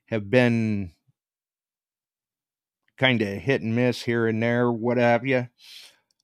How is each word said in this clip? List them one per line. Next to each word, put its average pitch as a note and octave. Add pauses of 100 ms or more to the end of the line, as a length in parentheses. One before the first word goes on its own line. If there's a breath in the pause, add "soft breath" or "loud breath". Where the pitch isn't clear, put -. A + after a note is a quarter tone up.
have G#2+
been A2+ (2000)
kinda B2
hit G2
and A2+
miss B2
here A#2
and A2
there, A#2+
what A#2
have A#2+
you. B2+ (760 loud breath)